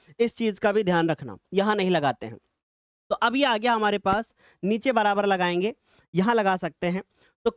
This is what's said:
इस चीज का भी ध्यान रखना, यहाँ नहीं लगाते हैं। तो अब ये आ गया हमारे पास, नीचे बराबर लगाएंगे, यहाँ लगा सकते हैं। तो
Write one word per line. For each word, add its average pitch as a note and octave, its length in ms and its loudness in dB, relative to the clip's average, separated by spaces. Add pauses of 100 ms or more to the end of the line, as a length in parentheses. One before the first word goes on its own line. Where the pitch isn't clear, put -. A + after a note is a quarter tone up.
(200)
इस A#3 160 0
चीज A3 220 -2
का G#3 140 0
भी G#3+ 120 2
ध्यान E3+ 260 2
रखना, B2 260 -6 (180)
यहाँ G#3 220 2
नहीं F#3 140 0
लगाते C#3+ 360 0
हैं। A2+ 120 -14 (720)
तो G3+ 60 0
अब A#3 200 0
ये C#4 80 2
आ A#3+ 120 2
गया A#3 180 0
हमारे G#3 240 0
पास, G3+ 340 -2 (300)
नीचे A3 300 0
बराबर G#3 340 2
लगाएंगे, F3+ 480 0 (400)
यहाँ F#3+ 200 2
लगा G3 220 2
सकते F3 300 -6
हैं। F3+ 160 -4 (440)
तो A3+ 100 -4